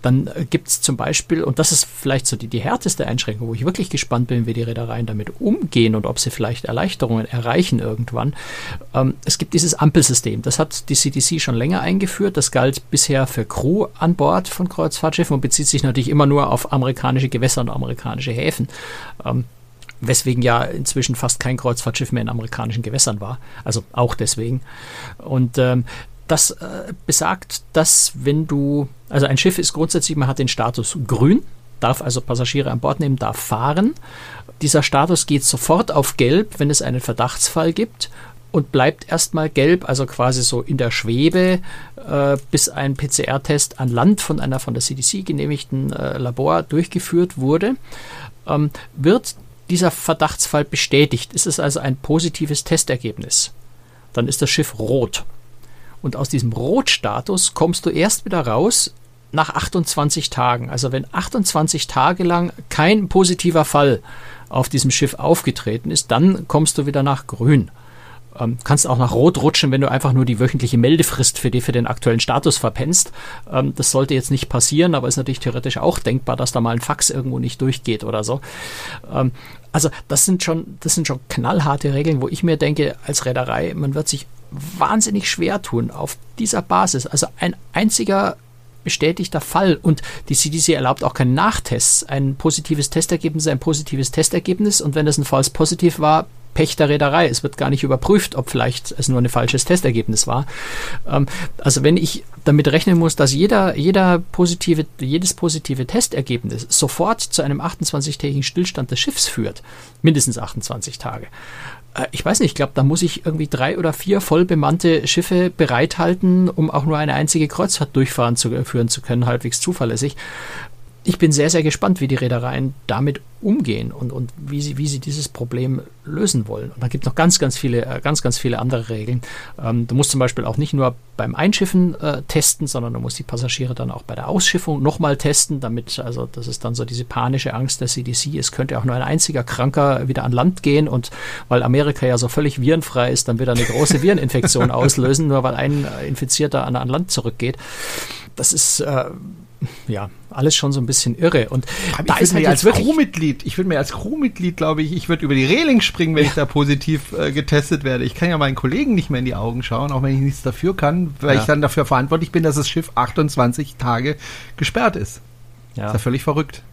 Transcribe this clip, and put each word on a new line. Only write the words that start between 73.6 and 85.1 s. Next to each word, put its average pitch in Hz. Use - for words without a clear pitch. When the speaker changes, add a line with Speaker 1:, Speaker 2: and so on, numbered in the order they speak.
Speaker 1:
das -
sollte 135
jetzt 127
nicht -
passieren, 151
aber 127
ist -
natürlich 131
theoretisch 127
auch 165
denkbar, 123
dass 127
da 127
mal 117
ein 117
Fax -
irgendwo 131
nicht 123
durchgeht 131
oder 107
so. 123
Ähm, 127
also 160
das 143
sind 185
schon, 165
das -
sind 160
schon 131
knallharte 143
Regeln, 147
wo 131
ich -
mir 165
denke, 151
als -
Reederei, 123
man 139
wird 151
sich -
wahnsinnig 214